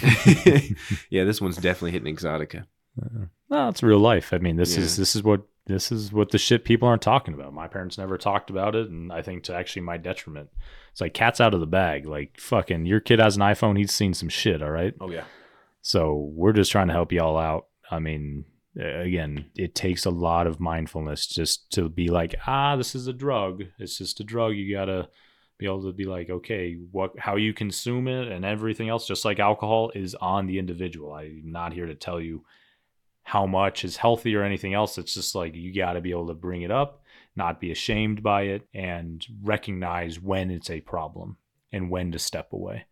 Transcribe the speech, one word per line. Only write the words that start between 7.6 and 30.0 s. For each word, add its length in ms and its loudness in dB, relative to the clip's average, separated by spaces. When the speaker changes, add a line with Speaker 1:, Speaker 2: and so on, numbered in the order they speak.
Speaker 2:
parents 300 -8
never 200 -4
talked 320 -2
about 240 0
it, 140 0
and 240 -10
I 100 -8
think 220 -10
to 100 -8
actually 280 -6
my 140 -6
detriment. 540 -10
It's 100 -12
like, 140 -2
cat's 260 2
out 140 8
of 60 2
the 60 -2
bag. 400 2
Like, 320 -8
fucking, 480 0
your 140 4
kid 180 6
has 180 8
an 60 2
iPhone, 360 4
he's 140 2
seen 220 2
some 140 -4
shit, 340 0
all 80 -4
right? 300 0
Speaker 1:
Oh, 100 -10
yeah. 140 -10
Speaker 2:
So 340 2
we're 180 6
just 200 6
trying 160 4
to 40 0
help 200 2
y'all 260 2
out. 280 0
I 80 -4
mean, 460 -6
a-, 240 -6
again, 440 -2
it 180 -6
takes 300 -2
a 60 0
lot 360 2
of 140 -2
mindfulness 640 -4
just 460 -4
to 160 0
be 200 -2
like, 260 0
"Ah, 300 0
this 180 -4
is 140 -8
a 40 -8
drug. 520 -4
It's 200 -10
just 220 -8
a 40 -8
drug." 300 0
You 220 -4
gotta 320 -2
be 80 -6
able 160 -4
to 100 -6
be 120 -6
like, 260 -6
"Okay, 460 -6
what, 260 -4
how 180 -4
you 160 0
consume 540 -4
it 220 -4
and 160 -8
everything 440 -4
else, 200 -2
just 160 -4
like 160 0
alcohol, 540 4
is 200 -6